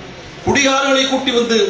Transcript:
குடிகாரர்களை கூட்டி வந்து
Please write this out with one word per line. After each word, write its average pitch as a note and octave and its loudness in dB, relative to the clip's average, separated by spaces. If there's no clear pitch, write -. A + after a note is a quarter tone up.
குடிகாரர்களை C4+ 2
கூட்டி C4 -2
வந்து A3+ 2